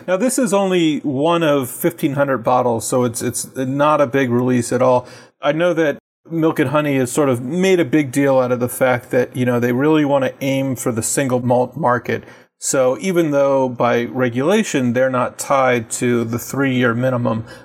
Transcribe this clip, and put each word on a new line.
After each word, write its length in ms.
Now, 100
this 220
is 140
only 480
one 420
of 260
fifteen 440
hundred 260
bottles, 480
so 160
it's, 180
it's 340
not 460
a 60
big 240
release 400
at 100
all. 260
I 120
know 220
that 260
Milk 300
and 100
Honey 280
has 140
sort 180
of 120
made 380
a 60
big 260
deal 280
out 120
of 80
the 100
fact 400
that, 260
you 80
know, 160
they 120
really 340
wanna 340
aim 360
for 160
the 100
single 420
malt 320
market. 480
So 400
even 320
though 360
by 380
regulation 880
they're 160
not 300
tied 520
to 320
the 140
three-year 560
minimum, 520